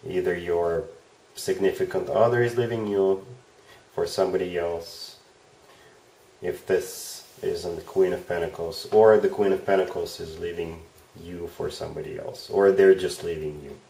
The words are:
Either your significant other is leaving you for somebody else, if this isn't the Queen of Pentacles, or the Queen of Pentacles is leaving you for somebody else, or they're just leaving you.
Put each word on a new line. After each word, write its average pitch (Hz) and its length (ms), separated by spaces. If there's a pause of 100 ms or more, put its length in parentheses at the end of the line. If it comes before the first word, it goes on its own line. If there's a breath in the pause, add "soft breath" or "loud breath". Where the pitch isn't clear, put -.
Either 90 280
your 85 500 (500)
significant - 760
other 120 320
is 117 160
leaving 113 300
you 98 360 (720 loud breath)
for 87 140
somebody 92 500
else, 85 600 (1200 soft breath)
if - 240
this - 640 (160)
isn't 85 320
the 80 60
Queen 92 320
of - 140
Pentacles, 82 640
or 110 260
the 98 120
Queen 98 220
of 92 140
Pentacles 90 540
is 80 200
leaving 85 420 (400)
you 85 340
for 78 140
somebody 78 480
else, - 320
or 98 220
they're 95 240
just 92 280
leaving 78 400
you. 69 120 (140)